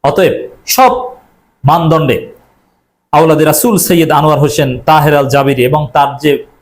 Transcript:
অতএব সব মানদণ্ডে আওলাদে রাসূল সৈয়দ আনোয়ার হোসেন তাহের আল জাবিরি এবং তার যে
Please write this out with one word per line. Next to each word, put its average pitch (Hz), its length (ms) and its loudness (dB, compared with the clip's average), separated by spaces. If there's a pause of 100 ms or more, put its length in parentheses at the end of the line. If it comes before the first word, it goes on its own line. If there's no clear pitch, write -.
অতএব 147 300 0 (320)
সব 262 260 2 (720)
মানদণ্ডে 156 540 0 (920)
আওলাদে 156 340 2
রাসূল 196 320 0
সৈয়দ 165 340 0
আনোয়ার 151 280 2
হোসেন 143 300 0 (100)
তাহের 151 360 2
আল 139 120 2
জাবিরি 135 420 0
এবং 151 120 -2 (120)
তার 143 240 2
যে 147 140 0 (300)